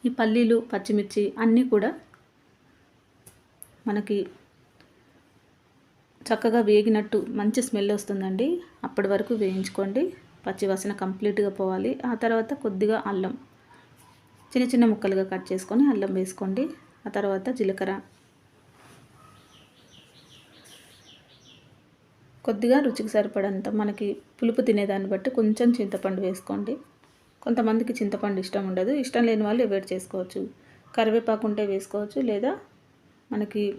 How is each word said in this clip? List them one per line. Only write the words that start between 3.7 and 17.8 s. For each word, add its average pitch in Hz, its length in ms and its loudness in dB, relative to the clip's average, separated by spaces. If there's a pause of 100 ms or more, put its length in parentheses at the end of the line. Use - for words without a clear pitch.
మనకి 208 300 -2 (2000)
చక్కగా 226 400 2
వేగినట్టు 214 500 4 (200)
మంచి 214 280 2
స్మెల్ 202 280 0
వస్తుందండి. 196 520 -2 (400)
అప్పటి 196 260 -2
వరకు 233 200 0 (100)
వేయించుకోండి, 196 600 -2 (420)
పచ్చి 190 260 -4
వాసన 190 220 -2 (100)
కంప్లీట్గా 202 560 0
పోవాలి. 190 340 -2 (180)
ఆ - 20 0 (120)
తర్వాత 226 260 0 (140)
కొద్దిగా 214 340 0 (120)
అల్లం 185 240 -2 (1160)
చిన్న 254 220 2
చిన్న 240 180 8
ముక్కలుగా 196 400 0
కట్ 185 200 -6
చేసుకొని 208 420 2
అల్లం 196 240 -2
వేసుకోండి. 190 480 -4 (400)
ఆ 202 100 -10
తర్వాత 196 320 -2 (120)
జీలకర్ర, 190 340 -2 (4000)